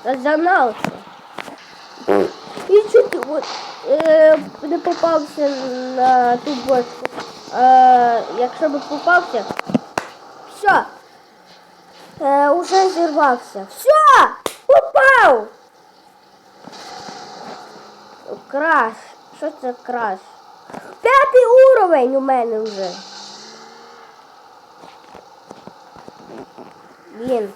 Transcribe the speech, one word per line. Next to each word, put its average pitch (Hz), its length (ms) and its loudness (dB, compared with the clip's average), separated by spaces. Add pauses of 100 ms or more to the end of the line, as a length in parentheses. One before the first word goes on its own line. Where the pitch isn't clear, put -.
Розогнався. 285 880 -2 (1800)
І 415 220 6
чого - 160 4
ти 349 120 -8 (100)
от, 294 140 -6 (460)
е, 311 500 4 (220)
не 320 160 -6
попався 320 720 -4 (460)
на 247 420 2
ту 269 140 -8
бочку? 247 560 -4 (480)
Е, 247 680 4 (140)
якщо 247 320 -2
б 277 200 -6
попався, 294 560 -2 (1080)
все. 381 300 0 (1400)
Е, 285 280 0
уже 359 400 0
зірвався. 285 760 -2 (100)
Все! 554 520 4 (360)
Попав! 440 840 4 (3000)
Краш. 277 460 -2 (440)
Що 311 140 -8 (100)
це 254 120 -8 (100)
краш? 226 360 -8 (840)
П'ятий 523 440 4
уровень 427 680 4
у 269 40 0
мене 240 400 -2
вже. 196 320 -8 (4000)
Блін. 226 380 -6